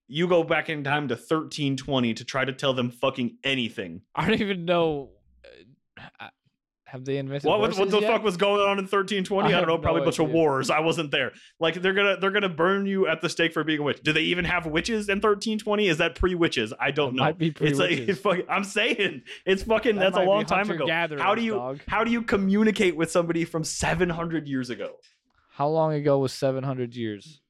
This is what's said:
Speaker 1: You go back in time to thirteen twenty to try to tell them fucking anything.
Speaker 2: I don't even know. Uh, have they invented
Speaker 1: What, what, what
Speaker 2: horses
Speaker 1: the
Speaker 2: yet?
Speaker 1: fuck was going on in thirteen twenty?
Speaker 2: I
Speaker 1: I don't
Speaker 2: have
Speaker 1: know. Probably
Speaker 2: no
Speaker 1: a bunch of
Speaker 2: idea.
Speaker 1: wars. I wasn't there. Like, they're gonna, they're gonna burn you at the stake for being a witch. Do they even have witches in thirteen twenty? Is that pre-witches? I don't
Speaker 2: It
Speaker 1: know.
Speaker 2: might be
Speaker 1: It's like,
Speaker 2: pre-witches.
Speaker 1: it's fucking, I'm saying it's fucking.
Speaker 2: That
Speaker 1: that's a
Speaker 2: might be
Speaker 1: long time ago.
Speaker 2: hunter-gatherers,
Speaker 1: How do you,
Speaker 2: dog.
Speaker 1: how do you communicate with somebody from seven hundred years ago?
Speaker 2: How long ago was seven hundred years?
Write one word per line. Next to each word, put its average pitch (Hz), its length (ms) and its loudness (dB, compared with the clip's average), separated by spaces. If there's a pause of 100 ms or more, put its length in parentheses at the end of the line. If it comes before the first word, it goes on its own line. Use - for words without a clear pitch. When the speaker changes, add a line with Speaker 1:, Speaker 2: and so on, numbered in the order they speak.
Speaker 1:
You 160 180 -2
go 170 160 4
back 156 260 -2
in 151 140 -6
time 143 260 -2
to 117 80 -2
thirteen 143 600 -2
twenty 127 380 0
to 117 100 -14
try 131 200 -2
to 131 80 -6
tell 135 220 -2
them 120 160 -2
fucking 131 540 -4
anything. 110 560 -4 (160)
Speaker 2:
I 156 100 -2
don't 220 140 0
even 196 240 -4
know. 160 460 0 (1080)
Uh, - 100 -16 (600)
have 131 160 -14
they 135 140 -2
invented 139 300 -4
Speaker 1:
What, 202 100 4
what, 214 120 2
what - 60 -4
Speaker 2:
horses 196 180 2
Speaker 1:
the 208 60 4
Speaker 2:
yet? 214 120 2
Speaker 1:
fuck 214 100 2
was 202 140 0
going 202 240 2
on 202 180 2
in 190 80 -4
thirteen 196 380 0
twenty? 196 280 2
Speaker 2:
I 175 60 4
Speaker 1:
I - 20 4
don't 170 100 0
Speaker 2:
have 165 80 2
Speaker 1:
know. 156 40 -6
Probably 165 180 2
Speaker 2:
no - 40 0
Speaker 1:
a - 20 2
bunch 170 140 0
of 156 60 2
Speaker 2:
idea. 156 100 0
Speaker 1:
wars. 139 340 2
I 151 80 2
wasn't 160 320 0
there. 135 220 -2 (260)
Like, 165 240 2
they're 190 100 2
gonna, 196 280 4
they're 190 100 2
gonna 202 180 0
burn 190 380 2
you 190 220 2
at 160 120 -2
the 165 80 -2
stake 165 240 0
for 156 120 -2
being 156 160 0
a - 20 -2
witch. 135 220 -2
Do 151 80 0
they 156 100 2
even 175 220 0
have 165 220 -2
witches 208 420 -2
in 196 120 0
thirteen 214 380 0
twenty? 208 300 0
Is 160 100 2
that 165 160 0
pre-witches? 165 640 0
I 139 140 -2
don't 143 220 0
Speaker 2:
It - 20 -4
Speaker 1:
know. 127 80 0
Speaker 2:
might 160 140 0
be 165 100 2
Speaker 1:
It's 151 320 0
like, 180 80 2
Speaker 2:
pre-witches. 143 200 -2
Speaker 1:
it's 196 120 0
fucking, 180 280 0
I'm 190 140 -2
saying 214 600 -2 (220)
it's 190 200 2
fucking. 220 320 2
Speaker 2:
That 196 40 0 (120)
Speaker 1:
that's - 40 0
a 196 40 2
Speaker 2:
might 185 60 4
be - 40 2
Speaker 1:
long 208 160 4
time 185 140 2 (100)
ago. 185 40 -2 (120)
Speaker 2:
hunter-gatherers, 160 340 -2
Speaker 1:
How 190 140 2
do 233 80 -2
you, 220 120 -2
Speaker 2:
dog. 135 340 -6
Speaker 1:
how 214 160 2
do 233 80 0
you 233 100 0
communicate 202 720 2
with 160 160 -2
somebody 170 340 0
from 160 200 -6
seven 165 440 -2
hundred 165 380 -4
years 131 240 -4
ago? 101 240 -8 (600)
Speaker 2:
How 143 120 -2
long 156 260 2
ago 143 280 4
was 131 120 0
seven 131 300 -2
hundred 127 320 -4
years? 110 560 -8